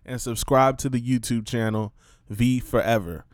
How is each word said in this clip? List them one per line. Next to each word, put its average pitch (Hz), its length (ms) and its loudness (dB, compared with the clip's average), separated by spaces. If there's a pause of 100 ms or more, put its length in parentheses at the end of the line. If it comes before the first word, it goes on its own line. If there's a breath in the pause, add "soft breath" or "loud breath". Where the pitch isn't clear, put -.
and 127 160 -8
subscribe 131 560 2
to 139 100 -4
the 127 120 0
YouTube 117 460 0
channel, 110 460 -2 (380 soft breath)
V 120 300 2
Forever. 104 720 -2